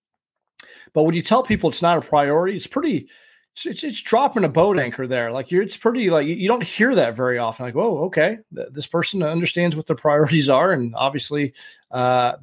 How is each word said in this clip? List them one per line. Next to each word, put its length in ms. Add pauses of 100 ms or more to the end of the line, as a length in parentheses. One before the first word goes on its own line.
(920)
But 100
when 120
you 80
tell 200
people 260
it's 140
not 160
a 100
priority, 480
it's 100
pretty, 420 (460)
it's, 120
it's, 180
it's 180
dropping 420
a 40
boat 300
anchor 280
there. 240
Like, 200
you're, 120
it's 140
pretty, 340
like, 160
you, 80
you 140
don't 140
hear 320
that 220
very 220
often. 280
Like, 80
"Whoa, 320
okay, 320 (160)
th-, 180
this 140
person 360
understands 540
what 100
their 100
priorities 520
are, 240
and 240
obviously, 560 (380)
uh, 420 (100)